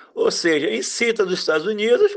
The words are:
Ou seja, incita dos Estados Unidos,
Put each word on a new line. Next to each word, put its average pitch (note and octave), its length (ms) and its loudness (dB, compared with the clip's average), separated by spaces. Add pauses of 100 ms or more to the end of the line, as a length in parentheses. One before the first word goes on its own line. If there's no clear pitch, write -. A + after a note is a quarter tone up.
(140)
Ou - 160 0
seja, D#3 400 0
incita A3 560 -2
dos F3+ 140 -2
Estados D#3 260 -2
Unidos, A#3 520 2